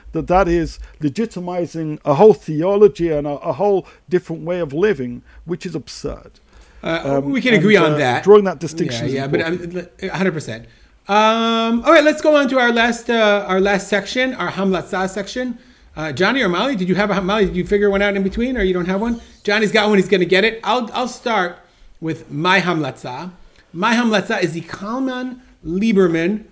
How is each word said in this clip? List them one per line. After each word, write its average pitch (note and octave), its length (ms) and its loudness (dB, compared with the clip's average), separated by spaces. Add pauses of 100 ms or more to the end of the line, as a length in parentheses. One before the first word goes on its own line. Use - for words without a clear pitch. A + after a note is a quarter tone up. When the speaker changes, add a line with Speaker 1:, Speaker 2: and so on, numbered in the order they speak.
(120)
Speaker 1:
that D#3 140 -4
that F3+ 220 2
is E3+ 300 -2 (220)
legitimizing E3+ 1040 -4
a C#3+ 100 2
whole G3+ 180 8
theology E3+ 800 2
and D3 160 -2
a, D3 120 -4
a E3 160 -6
whole F#3+ 320 0 (220)
different E3 340 -4
way F3 180 -4
of D3+ 120 -4
living, C#3 500 -2 (220)
which E3+ 220 -8
is F3 80 -10
absurd. - 580 -10 (500)
Speaker 2:
Uh, E3 360 -2
Speaker 1:
Um, C#4 120 -4
Speaker 2:
we C4 100 0
can A#3+ 140 4
Speaker 1:
and, F#3+ 80 4
Speaker 2:
agree G3+ 140 6
on D#3+ 180 4
Speaker 1:
uh, D3 40 -2
Speaker 2:
that. C3 260 0
Speaker 1:
drawing G3+ 200 8
that F3 140 -2
distinction C#3 440 -4
Speaker 2:
Yeah, - 60 -4
Speaker 1:
is C3 60 -4
Speaker 2:
yeah, C3+ 120 -4
but, D3 140 0
Speaker 1:
important. F3 360 -6 (260)
Speaker 2:
um, F#3+ 60 -6
a E3+ 80 -8
hundred F#3 160 0
percent. A#2 340 -10 (420)
Um, A3+ 760 2
all D4 80 6
right, D#4 120 8
let's D4+ 180 2
go D#4 120 4
on C#4+ 140 4
to C4 100 2
our A#3+ 140 4
last, A#3 380 0
uh, G#3 360 2
our F#3 140 0
last G3 280 0
section, B3 460 -2
our E3+ 160 -4
Hamlatza F#3+ 600 -2
section. A#3 480 -8 (360)
Uh, D#3 180 -6
Johnny G3+ 280 2
or A3 80 2
Molly, A3 280 0
did F3+ 120 -2
you F#3 60 2
have G3+ 160 0
a, F#3+ 100 0
Molly, G3 260 0
did E3 100 -4
you F3 100 -2
figure G#3 240 2
one G3 100 0
out G3+ 160 0
in G3 60 0
between, A#3 340 -2
or A3 60 -2
you F#3+ 100 2
don't F3 140 -2
have F#3+ 160 -2
one? A#3 180 -4 (220)
Johnny's G#3 300 0
got G#3+ 160 2
one. G#3 100 4
He's F#3 100 2
gonna F3+ 160 2
get F#3 200 2
it. A3+ 200 -2
I'll, A3 300 -2
I'll A#3+ 140 -4
start G#3 500 -4 (420)
with D#3+ 300 -8
my F3+ 300 0
Hamlatza. D#3 720 -6 (400)
My G#3+ 220 0
Hamlatza G#3+ 480 0
is E3 100 -2
the E3 80 -8
Kalman B3+ 840 -8 (240)
Lieberman F#3 840 2